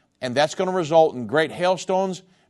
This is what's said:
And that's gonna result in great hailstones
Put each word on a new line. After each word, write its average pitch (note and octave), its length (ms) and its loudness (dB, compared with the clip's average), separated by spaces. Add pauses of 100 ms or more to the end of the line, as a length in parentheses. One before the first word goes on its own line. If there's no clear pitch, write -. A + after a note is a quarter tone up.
(220)
And B2+ 120 -6
that's D3 200 2
gonna F#3 180 -2
result D#3+ 420 4
in A#2+ 120 -8
great C#3+ 260 0
hailstones F#3 720 -2 (280)